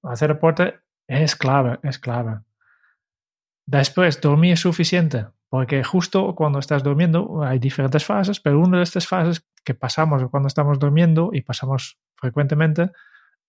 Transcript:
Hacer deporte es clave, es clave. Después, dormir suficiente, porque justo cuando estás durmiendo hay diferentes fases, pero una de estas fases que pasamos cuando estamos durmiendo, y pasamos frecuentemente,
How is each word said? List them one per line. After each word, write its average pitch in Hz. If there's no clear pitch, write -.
Hacer 151
deporte 165
es 143
clave, 131
es 139
clave. 117
Después, 143
dormir 160
suficiente, 165
porque 131
justo 185
cuando 147
estás 135
durmiendo 160
hay 131
diferentes 135
fases, 202
pero 147
una 180
de 180
estas 170
fases 170
que 123
pasamos 135
cuando 139
estamos 143
durmiendo, 160
y 131
pasamos -
frecuentemente, 151